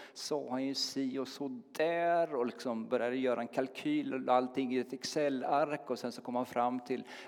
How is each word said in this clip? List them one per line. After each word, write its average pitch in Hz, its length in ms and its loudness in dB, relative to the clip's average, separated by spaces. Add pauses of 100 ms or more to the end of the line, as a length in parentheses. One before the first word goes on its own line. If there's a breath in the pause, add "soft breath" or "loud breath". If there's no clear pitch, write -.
(140 loud breath)
sa 139 360 -4
han 131 160 0
ju 139 80 0
si 135 460 -2
och 127 80 -2
så 131 340 -6 (100)
där, 170 640 2
och 123 100 2
liksom 113 420 -2
började 120 280 2
göra 123 260 2
en 120 60 -4
kalkyl 135 840 -2
och 127 60 8
allting 127 380 2
i 127 60 4
ett 123 140 -2
Excel-ark, 143 960 0
och 120 100 -2
sen 123 120 -4
så - 100 -12
kom 123 140 -4
han 123 100 2
fram 123 340 2
till, 127 240 -2 (240 loud breath)